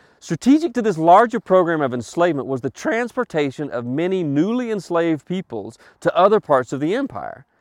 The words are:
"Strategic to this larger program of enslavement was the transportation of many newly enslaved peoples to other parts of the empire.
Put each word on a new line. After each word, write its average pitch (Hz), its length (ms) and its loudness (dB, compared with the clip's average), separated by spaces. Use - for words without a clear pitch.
"Strategic 277 540 2
to 247 60 -2
this 202 160 0
larger 202 440 6
program 170 400 2
of 127 120 -2
enslavement 139 540 -2
was 131 140 -4
the 135 80 -4
transportation 208 1000 -4
of 120 160 -6
many 170 380 -2
newly 208 480 0
enslaved 170 540 -2
peoples 117 520 -10
to - 160 -2
other 196 240 4
parts 135 320 0
of 135 80 -4
the 165 160 -2
empire. 117 500 -8